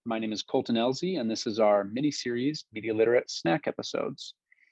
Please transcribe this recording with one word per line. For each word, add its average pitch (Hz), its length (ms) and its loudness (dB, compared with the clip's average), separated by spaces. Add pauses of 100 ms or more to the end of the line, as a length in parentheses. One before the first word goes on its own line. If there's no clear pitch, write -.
My 113 120 -2
name 110 140 -4
is 101 100 -6
Colton 131 340 0
Elzey, 131 440 0
and 113 100 -2
this 110 160 -4
is 107 120 -2
our 104 260 6
mini-series, 127 880 -4
Media 110 220 -4
Literate 113 360 4
Snack - 360 0
Episodes. - 680 -6 (400)